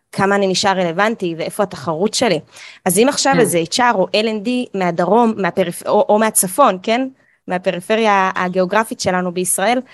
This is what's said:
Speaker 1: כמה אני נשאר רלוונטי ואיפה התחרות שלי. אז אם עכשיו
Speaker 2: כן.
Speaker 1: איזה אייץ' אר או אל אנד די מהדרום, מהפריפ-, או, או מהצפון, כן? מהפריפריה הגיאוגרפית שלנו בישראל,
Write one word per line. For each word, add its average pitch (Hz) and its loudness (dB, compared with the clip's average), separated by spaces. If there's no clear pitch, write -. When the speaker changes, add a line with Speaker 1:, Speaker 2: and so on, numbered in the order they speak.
Speaker 1:
כמה 196 2
אני 202 2
נשאר 190 0
רלוונטי 180 -2
ואיפה - -4
התחרות 170 -4
שלי. 190 2
אז 180 0
אם 247 4
עכשיו 277 0
Speaker 2:
כן. 262 4
Speaker 1:
איזה 175 2
אייץ' 165 -2
אר 247 2
או 185 2
אל 214 0
אנד 220 -4
די 247 -2
מהדרום, 190 2
מהפריפ-, 180 -4
או, 208 2
או 208 4
מהצפון, 220 2
כן? 247 -2
מהפריפריה 190 0
הגיאוגרפית 185 -2
שלנו 180 -2
בישראל, 196 0